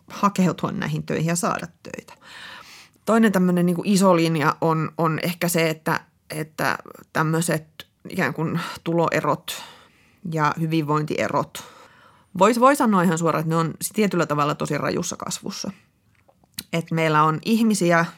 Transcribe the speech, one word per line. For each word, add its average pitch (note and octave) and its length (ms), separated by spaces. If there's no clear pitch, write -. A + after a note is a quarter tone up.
hakeutua - 640
näihin D3+ 300
töihin D#3 240
ja E3+ 100
saada F3 300
töitä. - 320
Toinen A3 280
tämmöinen, F3+ 340
niin F3 100
kuin, E3+ 120
iso F#3+ 280
linja E3 440
on, D#3+ 380
on D#3+ 240
ehkä E3+ 260
se, E3 220
että, D#3+ 300
että D3+ 480
tämmöiset D#3+ 540
ikään D3 260
kuin D#3+ 260
tuloerot D#3 760
ja D3+ 280
hyvinvointierot, D3+ 1040
vois, A3+ 220
voi C#4 160
sanoa G#3+ 260
ihan E3+ 160
suoraan, D#3+ 220
että D#3+ 140
ne - 20
on D#3+ 180
tietyllä F3+ 340
tavalla D3 280
tosi D3+ 240
rajussa - 380
kasvussa. - 540
Et E3 180
meillä D#3+ 320
on D#3 220
ihmisiä, F#3+ 640